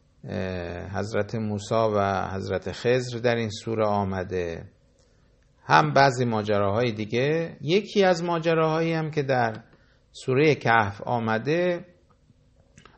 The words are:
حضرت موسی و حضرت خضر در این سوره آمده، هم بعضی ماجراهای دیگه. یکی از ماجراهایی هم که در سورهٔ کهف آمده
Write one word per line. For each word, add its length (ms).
حضرت 360
موسی 400
و 520
حضرت 440
خضر 480
در 160
این 140
سوره 360
آمده، 800
هم 280
بعضی 320
ماجراهای 680
دیگه. 680
یکی 420
از 200
ماجراهایی 680
هم 180
که 120
در 400
سورهٔ 440
کهف 460
آمده 840